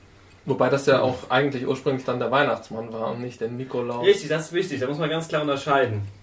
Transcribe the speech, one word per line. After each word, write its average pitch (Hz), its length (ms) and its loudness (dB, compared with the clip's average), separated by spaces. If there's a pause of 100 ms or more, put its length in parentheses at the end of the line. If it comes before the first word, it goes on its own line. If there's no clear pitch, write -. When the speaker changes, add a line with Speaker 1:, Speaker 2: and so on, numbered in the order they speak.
(460)
Speaker 1:
Wobei 131 240 2
das 135 180 0
ja 135 140 6
auch 127 280 -2
eigentlich 131 380 2
ursprünglich 131 360 -2
dann 127 160 -2
der 117 120 -2
Weihnachtsmann 117 600 0
war 113 200 -4
und 120 100 -6
nicht 123 200 -8
der 117 80 -2
Nikolaus. 120 540 -4
Speaker 2:
Richtig, 196 260 4
das 160 180 0
ist 170 60 -12
wichtig, 151 260 -2
da 127 80 -2
muss 147 100 -2
man 160 120 0
ganz 160 180 -2
klar 156 160 -2
unterscheiden. 135 580 2 (220)